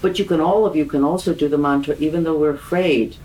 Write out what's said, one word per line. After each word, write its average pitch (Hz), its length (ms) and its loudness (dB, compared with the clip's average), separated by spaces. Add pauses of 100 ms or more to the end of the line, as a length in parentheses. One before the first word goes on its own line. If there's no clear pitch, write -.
But 185 160 0
you 202 60 -2
can, 170 160 0
all 190 260 2
of 190 120 -2
you 151 80 0
can 143 180 0
also 170 300 0
do 147 160 0
the 147 80 0
mantra, 143 420 0
"Even 156 240 0
though 160 140 0
we're 151 140 2
afraid 143 720 0